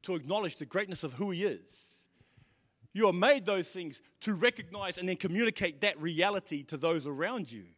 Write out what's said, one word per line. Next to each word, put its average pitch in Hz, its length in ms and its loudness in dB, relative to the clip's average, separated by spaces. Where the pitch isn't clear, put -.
to 185 120 -4
acknowledge 165 420 -2
the 151 80 -8
greatness 190 380 -4
of 135 100 -6
who 190 180 -2
he 175 120 -2
is. - 420 -4
You 208 140 4
are 185 60 6
made 220 320 6
those 190 240 0
things 170 320 -10
to 214 120 -2
recognize 185 640 -2
and 180 100 -2
then 185 100 0
communicate 185 640 0
that 190 200 0
reality 170 640 0
to 151 140 -10
those 156 280 2
around 156 460 -4
you. 104 140 -14